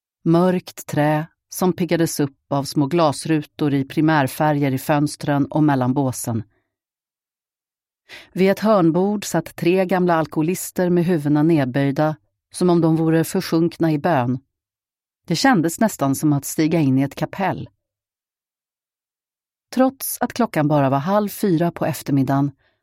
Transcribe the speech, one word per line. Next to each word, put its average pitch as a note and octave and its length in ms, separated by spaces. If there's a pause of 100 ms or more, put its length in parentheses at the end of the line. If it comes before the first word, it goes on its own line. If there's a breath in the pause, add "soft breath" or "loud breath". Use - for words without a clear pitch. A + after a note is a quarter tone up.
(240)
Mörkt F3+ 640
trä D3+ 400 (220)
som F#3 240
piggades E3 460
upp C#3+ 180 (120)
av C#3 140
små C#3+ 220
glasrutor D3+ 880
i C3+ 120
primärfärger D3+ 840
i C3 60
fönstren C#3+ 680
och D3+ 180
mellan C3 300
båsen. B2 500 (1900 loud breath)
Vid F#3+ 180
ett F#3+ 80
hörnbord G3 680
satt - 300
tre F#3 300
gamla F3+ 300
alkoholister D#3+ 760
med F3 160
huvudena D3+ 380
nedböjda, C#3+ 720 (360)
som F3+ 180
om E3+ 120
de D#3+ 140
vore D#3+ 280
försjunkna E3 680
i D3+ 80
bön. B2+ 400 (880)
Det E3+ 80
kändes G3 440
nästan C#3 360
som D3+ 180
att C#3 120
stiga D#3 340
in C3 180
i C3+ 40
ett C#3 140
kapell. D#3 540 (2000)
Trots - 480
att A#3+ 120
klockan E3 340
bara C#3+ 220
var C#3 100
halv G3 300
fyra E3+ 420
på - 140
eftermiddagen C#3 640 (320)